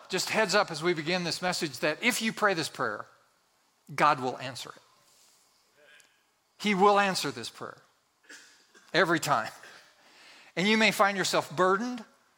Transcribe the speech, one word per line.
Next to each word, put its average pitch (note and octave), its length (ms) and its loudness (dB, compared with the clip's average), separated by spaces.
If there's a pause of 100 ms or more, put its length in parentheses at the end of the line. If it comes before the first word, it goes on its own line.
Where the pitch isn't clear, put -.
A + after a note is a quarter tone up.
just F#3 200 -4
heads G3 260 2
up G3 160 4
as D#3 120 -8
we F3+ 100 2
begin F3 320 -2
this D#3 160 -4
message, E3+ 380 -4
that D#3 240 -2
if A#3 180 0
you A3 120 -2
pray G3+ 200 0
this E3 160 -4
prayer, A2+ 380 -8 (880)
God D3 260 4
will B2+ 180 -4
answer B2+ 300 -12
it. - 140 -20 (1800)
He G#3 160 0
will G3 240 6
answer F#3 320 0
this A#2 180 -10
prayer - 340 -16 (1120)
every E3 260 2
time. B2+ 320 -2 (1040)
And F3 140 0
you A3 100 4
may G#3+ 140 4
find G3 240 4
yourself E3+ 340 0
burdened G3 540 0 (340)